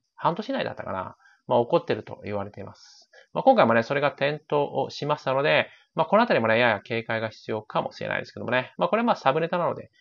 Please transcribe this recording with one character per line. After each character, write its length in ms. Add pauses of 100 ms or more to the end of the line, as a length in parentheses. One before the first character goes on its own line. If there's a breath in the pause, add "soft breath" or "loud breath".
(160)
半 200
年 140
以 40
内 120
だ 60
っ 40
た 80
か 80
な、 240 (320 soft breath)
ま 100
あ、 40
起 80
こ 80
っ 80
て 80
る 100
と 200
言 120
わ 80
れ 80
て 80
い 40
ま 120
す。 340 (240 soft breath)
ま 80
あ、 20
今 120
回 100
も 80
ね、 100
そ 100
れ 80
が 100
点 280
灯 260
を 240
し 160
ま 120
し 60
た 100
の 100
で、 260 (280 loud breath)
ま 60
あ、 20
こ 120
の 40
あ 60
た 80
り 40
も 80
ね、 120
や 100
や 100
警 240
戒 180
が 80
必 200
要 140
か 180
も 100
し 120
れ 40
な 100
い 20
で 60
す 60
け 80
ど 60
も 60
ね。 260
ま 80
あ、 20
こ 100
れ 40
は 40
ま 80
あ、 20
サ 180
ブ 80
ネ 80
タ 80
な 80
の 80
で、 160 (120)